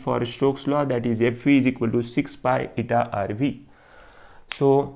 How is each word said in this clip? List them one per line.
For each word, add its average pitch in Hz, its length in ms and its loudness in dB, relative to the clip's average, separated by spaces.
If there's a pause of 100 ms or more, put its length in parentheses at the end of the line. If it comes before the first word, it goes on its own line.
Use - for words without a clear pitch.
for 120 200 0
Stokes 135 420 -2
law, 143 180 0
that 123 200 -2
is 117 160 0
F 117 240 0
V 143 140 6
is 123 80 2
equal 120 240 0
to 120 100 2
six 127 340 -4 (100)
pi 127 120 0 (200)
eta 117 260 0 (100)
R 101 280 -4
V। 143 100 0 (1080)
So 139 140 4 (240)